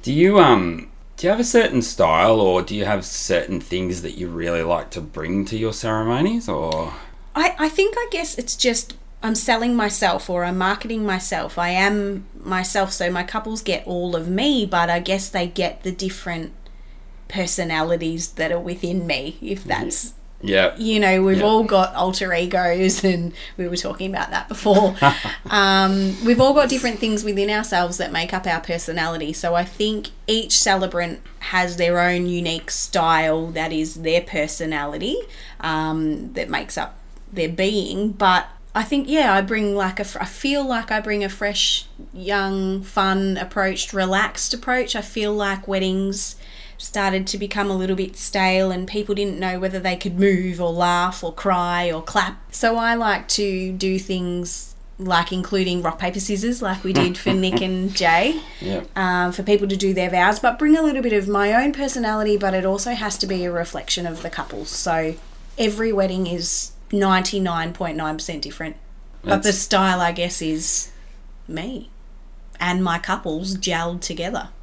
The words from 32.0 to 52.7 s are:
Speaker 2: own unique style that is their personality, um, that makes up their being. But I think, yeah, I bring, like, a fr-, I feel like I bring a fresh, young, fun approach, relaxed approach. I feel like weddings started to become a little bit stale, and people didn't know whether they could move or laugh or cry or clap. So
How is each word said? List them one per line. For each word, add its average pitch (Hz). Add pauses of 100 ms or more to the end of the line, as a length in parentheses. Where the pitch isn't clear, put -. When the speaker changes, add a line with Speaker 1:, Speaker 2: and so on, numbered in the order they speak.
Speaker 2:
own 175
unique 170
style 160
that 160
is 156
their 165
personality, 156 (440)
um, 156
that -
makes -
up - (360)
their 170
being. 196
But 185 (260)
I 220
think, 277
yeah, 277
I 196
bring, 208
like, 190
a 202
fr-, -
I 202
feel 277
like 226
I 214
bring 208
a 196
fresh, - (260)
young, 190
fun 190
approach, 190
relaxed 190
approach. 247
I 214
feel 208
like 196
weddings 190 (400)
started 190
to 202
become 202
a 190
little 185
bit 185
stale, 190
and 185
people 208
didn't 196
know 185
whether 190
they 185
could 180
move 185
or 170
laugh 175
or 170
cry 175
or 160
clap. 196 (140)
So 226